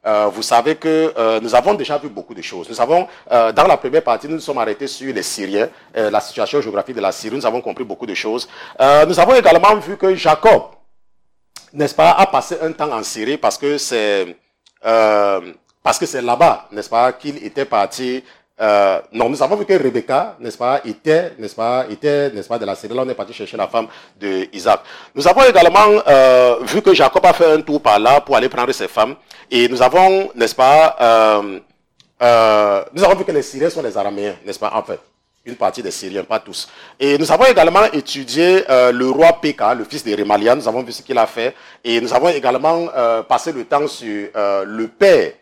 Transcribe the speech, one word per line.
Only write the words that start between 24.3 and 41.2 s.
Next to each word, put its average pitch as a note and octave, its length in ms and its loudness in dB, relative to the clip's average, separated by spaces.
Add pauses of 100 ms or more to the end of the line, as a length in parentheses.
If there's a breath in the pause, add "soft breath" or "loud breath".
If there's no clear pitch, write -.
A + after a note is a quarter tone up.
Isaac. G2+ 280 0 (340 loud breath)
Nous C#3+ 120 0
avons A3 160 4
également, G#3 640 6
euh, B2+ 540 6
vu D3+ 220 -4
que F#3+ 100 6
Jacob D#3 320 2
a F3 80 6
fait E3 180 4
un D#3 100 2
tour D3 200 -4
par G#2 160 2
là C3 240 4
pour C#3 160 -2
aller A#2+ 120 0
prendre B2 220 -4
ses G2+ 160 -6
femmes. A#2 280 -2 (360 loud breath)
Et A#2+ 160 2
nous B2 120 -4
avons, F#3 540 2
n'est-ce A#2 220 -2
pas, D3+ 440 4
euh, G#2+ 600 2 (640)
euh, G#2+ 600 4 (100)
nous F3 100 0
avons F#3+ 120 4
vu F#3 100 -6
que F#3 60 -4
les D3 120 -2
Syriens C#3 260 -4
sont D#3+ 140 -8
les G#2+ 120 -8
Araméens, G2+ 480 -6
n'est-ce G2 140 -14
pas, G#2 160 -6
en A2 80 -2
fait. - 180 -12 (440)
Une A#2+ 120 -18
partie A2 280 -4
des F2+ 80 -8
Syriens, F#2+ 320 -10
pas A2 160 -6
tous. - 280 -14 (320 loud breath)
Et C#3+ 200 0
nous D#3 120 -2
avons F#3 140 4
également F#3+ 380 4 (100)
étudié, D3 760 0
euh, B2+ 220 4
le B2+ 180 -2
roi D#3+ 240 6
Péka, B2+ 420 -2
le A2+ 80 -10
fils C#3+ 200 -12
de G#2+ 120 -4
Rémalia. G#2 400 0
Nous A#2 120 -6
avons A#2 140 -4
vu A#2 120 -14
ce - 100 -16
qu'il B2 140 -6
a A2+ 100 2